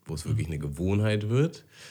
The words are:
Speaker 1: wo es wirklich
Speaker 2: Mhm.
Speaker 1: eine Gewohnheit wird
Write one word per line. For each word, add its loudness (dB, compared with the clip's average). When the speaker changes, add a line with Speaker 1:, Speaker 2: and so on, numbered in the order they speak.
Speaker 1:
wo -6
es -8
wirklich 0
Speaker 2:
Mhm. -4
Speaker 1:
eine -4
Gewohnheit 0
wird 2